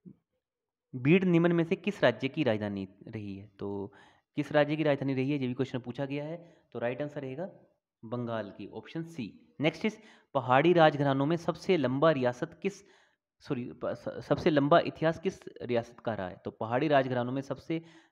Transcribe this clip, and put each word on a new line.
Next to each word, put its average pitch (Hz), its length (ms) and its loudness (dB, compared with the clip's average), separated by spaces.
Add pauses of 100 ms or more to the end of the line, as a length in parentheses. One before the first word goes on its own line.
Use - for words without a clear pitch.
(960)
बीड 151 280 4
निम्न 170 280 4
में 170 120 2
से 170 120 -2
किस - 280 -4
राज्य 123 240 2
की 147 160 -4
राजधानी 104 440 -2 (200)
रही 101 300 -12
है? 101 100 -18 (120)
तो 101 340 -8 (420)
किस 147 160 -6
राज्य 147 240 4
की 156 80 -2
राजधानी 139 300 0
रही 131 180 0
है, 147 80 -2
ये 131 80 -2
भी 123 60 -4
क्वेश्चन 127 260 -4
पूछा 120 260 -8
गया 143 180 -8
है, 165 320 -14 (180)
तो 117 60 -10
राइट 127 220 -4
आंसर 147 200 -8
रहेगा 135 280 -10 (560)
बंगाल 113 440 -6
की, 95 180 -14
ऑप्शन - 360 -10
सी। - 580 -14
Next 156 240 0
is, 214 80 -2 (400)
पहाड़ी 135 400 4
राजघरानों 143 520 6
में 165 120 0
सबसे 175 400 0
लंबा 139 340 4
रियासत 131 500 -2
किस 190 120 -4 (640)
सॉरी, 127 340 -6
प-, - 120 -10
स-, 107 400 -8
सबसे 151 240 2
लंबा 147 300 6
इतिहास 160 400 0
किस 190 200 -6 (220)
रियासत 117 380 -2
का 113 140 -4
रहा 95 160 -6
है? 90 160 -16
तो 104 60 -6
पहाड़ी 123 360 -2
राजघरानों 127 440 0
में 135 100 -4
सबसे 160 400 -8 (300)